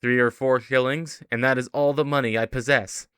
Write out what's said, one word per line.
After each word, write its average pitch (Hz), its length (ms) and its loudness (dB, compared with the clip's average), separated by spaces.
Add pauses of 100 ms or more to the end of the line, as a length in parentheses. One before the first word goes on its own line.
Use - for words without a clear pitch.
Three 123 200 2
or 120 100 4
four 131 300 0
shillings, 131 680 -2
and 117 120 -2
that 131 160 2
is 127 140 -4
all 143 200 2
the 143 120 0
money 135 340 0
I 113 80 0
possess. 120 720 -4